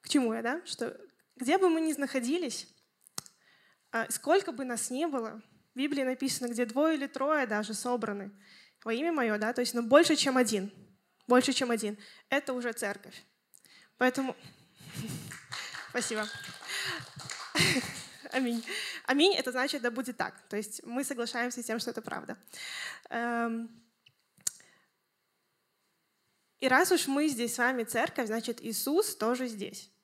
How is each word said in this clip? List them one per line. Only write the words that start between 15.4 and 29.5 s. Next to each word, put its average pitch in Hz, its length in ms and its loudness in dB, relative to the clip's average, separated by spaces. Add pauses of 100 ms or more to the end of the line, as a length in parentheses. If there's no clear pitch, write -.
спасибо. 220 360 -4 (1300)
<laughs> 285 340 2 (440)
Аминь. 233 320 0 (420)
Аминь, 302 280 6
это - 160 0
значит, 254 320 -2
да 240 80 2
будет 233 260 -6
так. - 320 -6
То 202 80 -6
есть 214 280 -6
мы 247 200 -4
соглашаемся 240 580 -4
с - 20 -8
тем, 226 140 -2
что 233 120 -4
это 226 120 -8
правда. - 340 -8 (720)
Эм, 233 640 -2 (3000)
и 262 80 2
раз 311 240 8
уж - 140 4
мы 285 220 2
здесь 233 260 0
с - 40 -6
вами 247 260 2
церковь, - 420 0
значит, 226 360 -4
Иисус 285 540 0
тоже 247 320 0
здесь. - 420 -10 (120)